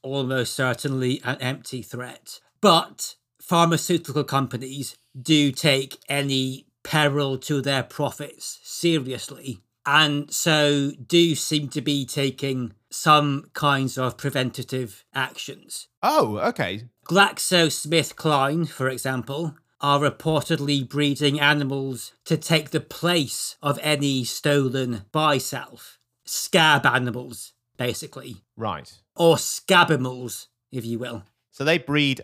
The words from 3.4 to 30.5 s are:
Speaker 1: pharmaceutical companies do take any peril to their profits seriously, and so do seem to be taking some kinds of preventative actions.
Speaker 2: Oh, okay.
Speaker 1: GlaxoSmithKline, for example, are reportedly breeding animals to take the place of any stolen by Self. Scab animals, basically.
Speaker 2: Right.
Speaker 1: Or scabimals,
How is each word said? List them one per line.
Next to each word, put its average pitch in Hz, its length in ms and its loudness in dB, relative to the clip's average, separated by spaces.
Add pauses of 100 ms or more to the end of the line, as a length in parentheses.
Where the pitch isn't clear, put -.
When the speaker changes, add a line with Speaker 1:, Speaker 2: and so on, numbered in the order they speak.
Speaker 1:
pharmaceutical 165 800 2
companies 135 720 -4 (240)
do 147 300 4
take 139 480 0 (100)
any 135 580 -2 (180)
peril 143 540 0
to 143 220 -2
their 135 220 0
profits - 800 -8
seriously, 131 1000 -4 (220)
and 147 480 2
so 147 600 2
do 170 420 2
seem 147 360 -2
to 151 100 -6
be 139 260 -2
taking 135 680 -4 (160)
some 147 640 2
kinds 135 420 0
of 127 220 -2
preventative 127 880 -6 (100)
actions. - 720 -8 (140)
Speaker 2:
Oh, 196 360 2
okay. 110 440 -2 (240)
Speaker 1:
GlaxoSmithKline, 160 1600 2
for 131 200 -4
example, 135 680 -6 (260)
are 143 180 4
reportedly 143 880 0
breeding 143 520 0
animals 139 720 0 (120)
to 160 120 0
take 156 340 0
the 160 100 -2
place - 800 -2
of 143 200 0
any 143 420 0
stolen 131 840 0
by 156 280 2
Self. - 600 -10 (260)
Scab 156 640 4
animals, 123 640 -2 (240)
basically. 123 600 -8 (200)
Speaker 2:
Right. 95 360 -8 (240)
Speaker 1:
Or 165 200 6
scabimals, 127 1080 0 (240)